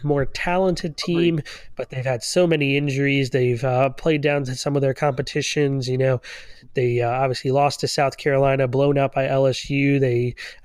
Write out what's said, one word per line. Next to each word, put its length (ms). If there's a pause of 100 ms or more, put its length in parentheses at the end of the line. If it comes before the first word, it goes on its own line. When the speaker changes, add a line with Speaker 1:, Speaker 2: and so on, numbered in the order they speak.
Speaker 1:
more 220
talented 720
team, 400
Speaker 2:
Agreed. 100 (280)
Speaker 1:
but 120
they've 160
had 180
so 240
many 300
injuries. 540
They've, 340
uh, 240
played 320
down 240
to 100
some 220
of 60
their 100
competitions. 960
You 80
know, 240 (540)
they, 260
uh, 100
obviously 420
lost 280
to 80
South 300
Carolina, 500
blown 300
out 160
by 140
L 180
S 240
U. 280
They, 360 (300)